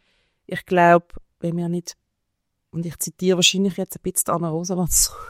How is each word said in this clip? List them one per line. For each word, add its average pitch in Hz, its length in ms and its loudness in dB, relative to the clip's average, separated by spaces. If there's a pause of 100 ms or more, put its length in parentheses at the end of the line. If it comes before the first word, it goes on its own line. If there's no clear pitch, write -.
(460)
Ich - 180 -10
glaub, 175 500 4 (260)
wenn 170 160 -4
wir 175 120 -4
nicht, 170 280 -6 (760)
und 165 160 -8
ich 160 140 -10
zitiere 180 380 0
wahrscheinlich 185 380 2
jetzt 190 220 -8
ein - 40 -20
bisschen - 300 -4
Anna 175 160 -2
Rosa, 175 280 -4
was, - 360 0 (180)